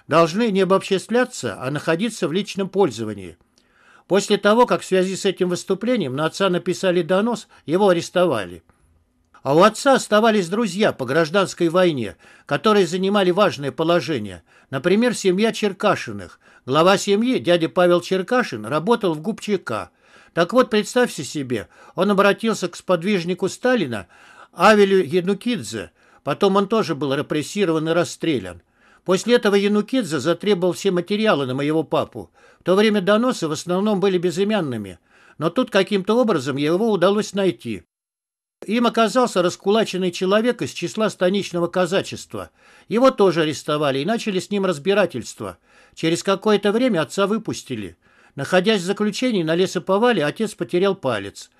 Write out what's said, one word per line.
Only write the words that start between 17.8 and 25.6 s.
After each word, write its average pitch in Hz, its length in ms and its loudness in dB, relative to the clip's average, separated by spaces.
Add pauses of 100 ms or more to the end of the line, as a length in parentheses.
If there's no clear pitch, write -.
Черкашин, 185 680 -2
работал 170 480 0
в 151 60 -10
гуп 185 200 -8
Ч 208 180 -2
К. 104 320 -8 (440)
Так 175 180 0
вот, 247 160 4
представьте 214 560 -2
себе, 123 440 -6 (260)
он 190 160 0
обратился 196 580 2
к - 80 -12
сподвижнику 180 720 -2
Сталина 156 580 -2 (460)
Авелю 196 500 6
Янукидзе. 170 880 -4 (320)